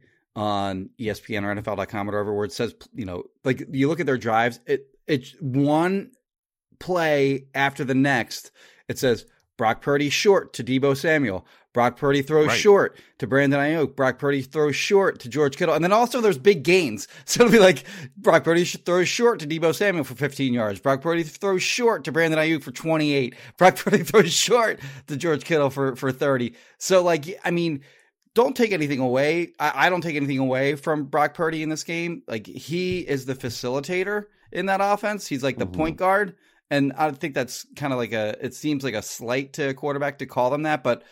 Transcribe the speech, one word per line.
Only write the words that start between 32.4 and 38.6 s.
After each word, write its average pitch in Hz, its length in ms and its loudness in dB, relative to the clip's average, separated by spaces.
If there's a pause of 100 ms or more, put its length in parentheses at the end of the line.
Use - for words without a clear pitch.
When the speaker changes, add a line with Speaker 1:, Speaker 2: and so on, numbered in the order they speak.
Speaker 1:
he 180 540 -6
is 135 260 -6
the 131 100 -6
facilitator 180 920 -6 (260)
in 185 160 -6
that 196 140 0
offense. 202 460 -2
He's, 139 160 -4
like, 135 140 -2
the 120 80 -4
Speaker 2:
Mm-hmm. 90 100 -10
Speaker 1:
point 156 220 -2
guard. 190 380 0 (340)
And 139 280 2
I 156 140 0
think 139 220 -8
that's 131 320 -6 (120)
kinda 139 180 -4
like 117 160 -4
a, 110 240 -2 (100)
it 123 80 -8
seems 147 300 -4